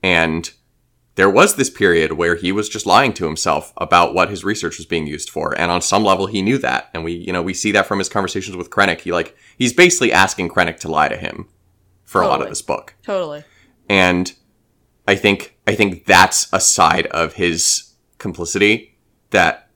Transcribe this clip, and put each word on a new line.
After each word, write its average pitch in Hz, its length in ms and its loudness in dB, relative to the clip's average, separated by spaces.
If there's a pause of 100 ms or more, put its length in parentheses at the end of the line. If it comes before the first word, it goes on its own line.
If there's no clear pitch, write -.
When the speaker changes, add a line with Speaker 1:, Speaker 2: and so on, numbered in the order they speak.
Speaker 1:
And 82 480 0 (640)
there 98 120 4
was 143 280 4
this 131 120 0
period 82 440 2
where 85 220 0
he 90 180 -4
was 104 160 -4
just 104 160 -8
lying 110 280 4
to 90 120 -6
himself 78 520 -4
about 85 360 2
what 92 160 2
his 95 160 -10
research 98 320 -6
was 80 80 -16
being 80 220 -4
used 76 220 -10
for. 78 300 -6
And 85 100 0
on 87 120 0
some 104 240 0
level, 95 220 2
he 104 140 -4
knew 117 180 0
that. 64 340 -4
And 82 100 -8
we, 85 100 -6
you 87 200 -8
know, 90 80 -2
we 92 120 -4
see 104 200 -4
that 98 140 2
from 98 120 -2
his 92 80 -4
conversations 95 480 -6
with 90 140 -10
Krennic. 95 320 0
He, 87 100 -6
like, 85 240 -4 (220)
he's 123 160 0
basically 175 400 2
asking 92 360 0
Krennic 82 320 -2
to 80 80 -10
lie 76 200 0
to - 80 -8
him - 320 -12 (560)
for 95 160 -2
a 87 60 0
lot 69 80 2
of - 60 -2
Speaker 2:
Totally. - 100 -8
Speaker 1:
this - 100 -10
book. - 320 -8 (100)
Speaker 2:
Totally. 156 400 -6 (460)
Speaker 1:
And 92 420 2 (760)
I 98 80 4
think, - 500 -2
I 104 100 0
think 98 300 0
that's 95 480 4
a 82 60 0
side 82 480 2
of 80 260 -4
his - 600 -2 (260)
complicity 98 760 -2 (360)
that 87 440 2